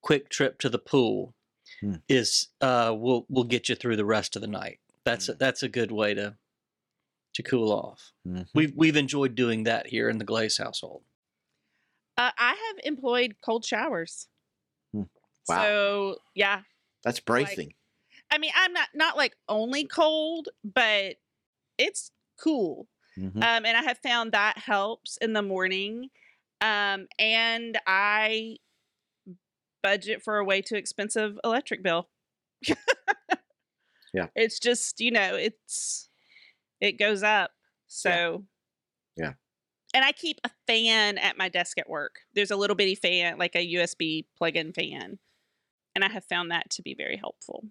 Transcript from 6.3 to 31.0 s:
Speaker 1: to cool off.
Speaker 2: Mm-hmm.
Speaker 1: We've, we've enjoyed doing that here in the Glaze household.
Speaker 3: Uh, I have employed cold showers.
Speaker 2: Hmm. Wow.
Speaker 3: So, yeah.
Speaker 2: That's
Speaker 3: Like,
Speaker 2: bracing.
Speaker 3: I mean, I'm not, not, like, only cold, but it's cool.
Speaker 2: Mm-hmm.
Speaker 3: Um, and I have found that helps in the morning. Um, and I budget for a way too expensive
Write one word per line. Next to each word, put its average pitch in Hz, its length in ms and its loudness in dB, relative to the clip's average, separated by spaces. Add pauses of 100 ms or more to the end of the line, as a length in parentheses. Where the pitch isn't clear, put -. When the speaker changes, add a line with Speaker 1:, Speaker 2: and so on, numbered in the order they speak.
Speaker 1:
to 120 80 -6
cool 113 280 2
off. - 400 -4 (160)
Speaker 2:
Mm-hmm. 90 160 -6 (120)
Speaker 1:
We've, 151 200 2
we've 156 200 4
enjoyed 139 400 2
doing 113 280 2
that 113 240 0
here 117 220 0
in 113 80 -2
the 98 80 -6
Glaze 110 320 0
household. - 460 -8 (1120)
Speaker 3:
Uh, 247 200 2
I 240 120 4
have 415 340 -4
employed 247 520 0 (100)
cold 226 180 -2
showers. 214 640 -6 (640)
Speaker 2:
Hmm. 104 100 -4 (440)
Wow. - 140 2
Speaker 3:
So, 202 540 0 (180)
yeah. 196 280 0 (420)
Speaker 2:
That's 120 160 -2
Speaker 3:
Like, - 60 -14
Speaker 2:
bracing. 120 480 -2 (580)
Speaker 3:
I 302 80 2
mean, 302 160 -4
I'm 359 180 4
not, 320 220 0
not, 311 200 2
like, 277 200 0 (120)
only 247 380 -2
cold, 311 640 0 (140)
but 208 540 2 (600)
it's - 340 -2 (300)
cool. 220 460 0 (300)
Speaker 2:
Mm-hmm. 95 200 -6
Speaker 3:
Um, 226 280 2
and 226 120 2
I 233 60 2
have 247 160 -2
found 233 320 0
that 208 260 2
helps 208 600 -2
in 220 160 -2
the 208 100 2
morning. 196 680 -2 (520)
Um, 202 460 0 (120)
and 226 680 2
I 214 720 2 (1200)
budget 202 400 0
for 214 180 -2
a 202 40 0
way 196 180 2
too 220 140 -6
expensive 214 680 -4